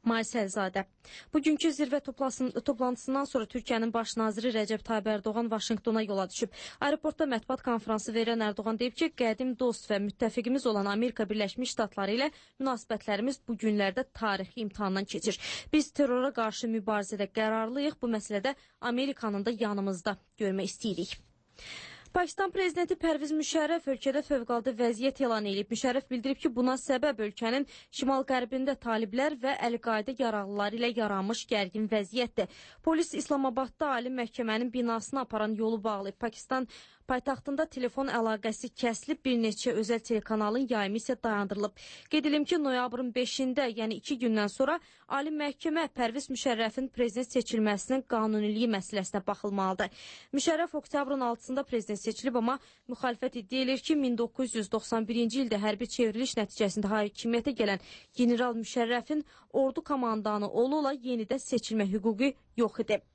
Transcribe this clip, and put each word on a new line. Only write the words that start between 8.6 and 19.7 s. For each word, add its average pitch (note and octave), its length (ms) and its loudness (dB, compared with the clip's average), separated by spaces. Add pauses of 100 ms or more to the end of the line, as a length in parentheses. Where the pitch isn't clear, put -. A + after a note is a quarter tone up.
deyib A#3+ 180 -2
ki, D#4+ 220 2
qədim A#3+ 400 2
dost A#3+ 300 0
və G3+ 180 2
müttəfiqimiz A#3+ 580 0
olan G3+ 240 2
Amerika A3+ 400 0
Birləşmiş G#3+ 460 -2
Ştatları G3+ 420 0
ilə C#4+ 100 2 (300)
münasibətlərimiz A#3 880 -2
bu A#3+ 80 -4
günlərdə G#3 560 2
tarixi G#3 560 -2
imtahandan G3 400 -2
keçir. - 320 -2 (340)
Biz D4+ 220 2
terrora C4 400 4
qarşı A3+ 400 -2
mübarizədə G3+ 560 -2
qərarlıyıq. A3 720 0
Bu A#3+ 80 0
məsələdə G#3+ 460 -2 (240)
Amerikanın A#3+ 680 -2
da A#3 80 0
yanımızda G3+ 640 -2 (240)